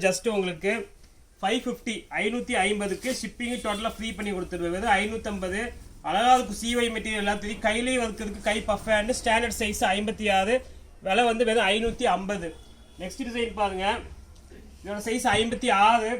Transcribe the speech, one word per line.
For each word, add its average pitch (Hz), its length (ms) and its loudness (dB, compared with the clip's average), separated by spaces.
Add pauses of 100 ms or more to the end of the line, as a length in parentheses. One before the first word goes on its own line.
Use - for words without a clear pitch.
just 190 220 2
உங்களுக்கு 185 440 0 (680)
ஃபைவ் 226 220 0
ஃபிஃப்டி, 240 300 -6 (300)
ஐநூத்தி 240 280 -2 (140)
ஐம்பதுக்கு 208 560 -2
ஷிப்பிங் 240 420 -6
டோட்டலா 214 320 -2
ஃப்ரீ 220 160 -6
பண்ணி 208 200 -4
கொடுத்துருவேன். 175 440 -4
வெறும் 208 260 4
ஐநூத்தம்பது. 208 600 -4 (400)
அழகா 208 320 4
இருக்கும் 208 220 2
சி 233 200 -2
ஒய் 240 180 2
மெட்டீரியல், 214 280 -4
எல்லாத்துலயும் 202 440 -2
கையிலேயே 240 380 2
ஒர்க் 220 200 -6
இருக்கு. 208 180 -8
கை 214 180 0
பஃப் 202 280 -2
ஹேண்ட், 214 320 2
ஸ்டாண்டர்ட் 226 380 2
சைஸ் 208 220 -2 (120)
ஐம்பத்தி 214 340 -2 (120)
ஆறு. 208 160 2 (480)
விலை 202 220 4
வந்து 233 200 4
வெறும் 220 300 4
ஐநூத்தி 226 300 0
ஐம்பது. 185 440 0 (520)
நெக்ஸ்ட் 185 280 -8
டிசைன் 226 320 -4
பாருங்க. 190 240 0 (1000)
இதோட 311 220 -6
சைஸ் 240 200 0 (100)
ஐம்பத்தி 233 340 0
ஆறு, 220 500 6